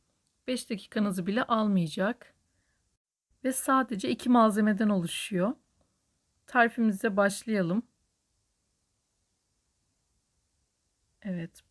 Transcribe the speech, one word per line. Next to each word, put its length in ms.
Beş 240
dakikanızı 560
bile 160
almayacak. 920
Ve 80
sadece 580
iki 180
malzemeden 600
oluşuyor. 680
Tarifimize 720
başlayalım. 680
Evet, 480